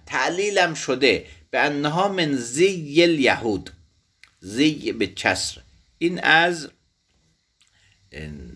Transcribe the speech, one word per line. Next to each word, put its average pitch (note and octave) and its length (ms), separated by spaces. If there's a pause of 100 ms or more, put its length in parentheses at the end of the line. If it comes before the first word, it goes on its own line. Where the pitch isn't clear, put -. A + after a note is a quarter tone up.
تعلیلم F3 680
شده B2+ 520 (260)
به C3 80
انها D3+ 480
من E3+ 280
زی D3+ 680
الیهود، A2+ 680 (680)
زی C3+ 520
به G#2+ 160
کسر، - 540 (360)
این F3 260
از E3 460 (1900)